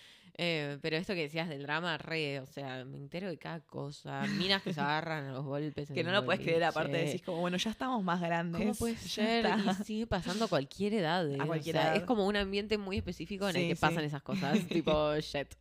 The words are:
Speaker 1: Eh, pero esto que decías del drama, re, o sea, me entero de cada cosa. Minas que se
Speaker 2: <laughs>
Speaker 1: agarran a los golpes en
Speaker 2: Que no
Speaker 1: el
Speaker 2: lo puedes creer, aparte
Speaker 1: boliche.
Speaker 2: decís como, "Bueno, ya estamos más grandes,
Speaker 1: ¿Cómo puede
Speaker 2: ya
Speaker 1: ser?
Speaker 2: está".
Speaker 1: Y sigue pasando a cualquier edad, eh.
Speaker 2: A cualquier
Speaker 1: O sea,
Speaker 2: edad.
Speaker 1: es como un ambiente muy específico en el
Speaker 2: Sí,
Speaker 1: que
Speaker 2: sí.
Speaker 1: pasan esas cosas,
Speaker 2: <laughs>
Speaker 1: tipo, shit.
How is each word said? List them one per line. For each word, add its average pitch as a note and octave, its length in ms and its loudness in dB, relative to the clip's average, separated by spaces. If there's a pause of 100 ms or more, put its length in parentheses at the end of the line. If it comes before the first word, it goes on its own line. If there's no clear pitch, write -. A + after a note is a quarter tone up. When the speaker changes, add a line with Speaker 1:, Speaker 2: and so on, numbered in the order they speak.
(400)
Speaker 1:
Eh, D3+ 440 -2
pero D#3 140 0
esto F#3 180 -4
que E3+ 60 -2
decías D#3+ 280 -4
del C#3 140 -6
drama, D#3 340 -2
re, D3 440 -2
o C3 40 -12
sea, C3 400 -8
me C#3 120 -12
entero E3+ 300 -8
de E3 120 -6
cada D#3+ 220 -8
cosa. C#3 680 -6
Minas F#3+ 340 2
que G3 100 -2
se D3+ 80 -2
Speaker 2:
<laughs> - 20 0
Speaker 1:
agarran D3+ 440 0
a C3+ 60 -6
los C3 120 -6
golpes D3 460 -4
en C#3+ 60 -10
Speaker 2:
Que E3 80 0
no E3+ 80 0
Speaker 1:
el F#3+ 60 4
Speaker 2:
lo G#3 80 2
puedes F3+ 160 2
creer, E3 220 4
aparte D#3+ 280 2
Speaker 1:
boliche. D#3+ 160 2
Speaker 2:
decís D#3+ 160 -2
como, E3+ 160 -2
"Bueno, F3+ 180 0
ya A3 140 -2
estamos B3+ 320 -2
más F3+ 180 0
grandes, E3+ 400 0
Speaker 1:
¿Cómo G#3+ 140 2
puede A#3 220 0
Speaker 2:
ya - 40 -12
Speaker 1:
ser? A3 460 2
Speaker 2:
está". G3+ 340 2
Speaker 1:
Y - 20 -6
sigue A3 220 -2
pasando F#3+ 400 0
a - 20 2
cualquier F#3 460 0
edad, F3 340 2
eh. C#3 140 0
Speaker 2:
A D#3 60 2
cualquier D#3+ 280 -2
Speaker 1:
O D3+ 40 4
sea, D3 80 4
Speaker 2:
edad. D#3+ 80 4
Speaker 1:
es - 80 2
como F#3+ 240 4
un G#3 80 2
ambiente G3+ 420 0
muy G3+ 200 -4
específico G3 520 -4
en F3 60 0
el F3+ 80 4
Speaker 2:
Sí, E3+ 60 2
Speaker 1:
que E3 80 0
Speaker 2:
sí. - 40 -14
Speaker 1:
pasan D#3 220 4
esas D3 180 -2
cosas, F#3 380 2
Speaker 2:
<laughs> F3 100 -2
Speaker 1:
tipo, D3+ 480 4
shit. D3 440 -4